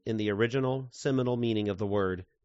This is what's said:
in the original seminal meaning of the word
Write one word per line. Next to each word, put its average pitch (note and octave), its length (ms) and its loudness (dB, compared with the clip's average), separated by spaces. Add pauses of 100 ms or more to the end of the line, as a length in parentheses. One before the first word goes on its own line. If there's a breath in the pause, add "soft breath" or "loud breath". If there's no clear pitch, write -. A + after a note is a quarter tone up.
in A2+ 140 -2
the G#2+ 120 0
original B2+ 600 0
seminal C3 460 0
meaning A2 340 0
of F#2 80 -4
the G#2 80 -2
word F#2+ 400 0 (180)